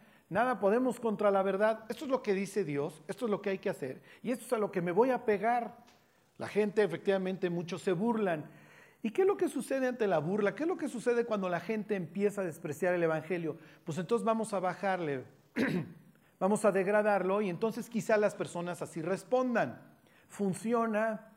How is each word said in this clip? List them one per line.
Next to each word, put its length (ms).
"Nada 300
podemos 400
contra 320
la 100
verdad". 480
Esto 160
es 60
lo 100
que 140
dice 280
Dios, 440
esto 180
es 60
lo 100
que 80
hay 80
que 140
hacer 320
y 80
esto 160
es 80
a 60
lo 120
que 120
me 80
voy 180
a 160
pegar. 520
La 100
gente, 360
efectivamente, 680
muchos 320
se 120
burlan. 520
¿Y 80
qué 140
es 40
lo 80
que 140
sucede 380
ante 180
la 140
burla? 340
¿Qué 80
es 80
lo 80
que 100
sucede 380
cuando 240
la 100
gente 360
empieza 460
a 40
despreciar 480
el 80
evangelio? 560
Pues 140
entonces 260
vamos 300
a 60
bajarle, 640
<clears throat> 840
vamos 260
a 60
degradarlo 720
y 80
entonces 400
quizá 280
las 180
personas 460
así 200
respondan. 800
¿Funciona? 1080